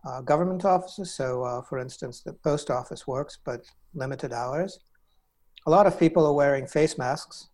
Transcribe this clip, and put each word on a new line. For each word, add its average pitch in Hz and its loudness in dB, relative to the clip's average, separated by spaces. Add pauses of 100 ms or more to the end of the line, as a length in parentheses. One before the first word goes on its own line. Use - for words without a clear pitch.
uh, 131 -10
government 175 0
offices. 185 0
So, 127 -4
uh, 123 -6
for 135 -8
instance, 127 -12
the - -12
post 147 -4
office - -6
works, 135 -6
but 123 -10 (260)
limited 131 -8
hours. 131 -4 (880)
A 156 2
lot 202 8
of - 2
people 165 6
are 147 4
wearing 143 2
face 151 0
masks. - -6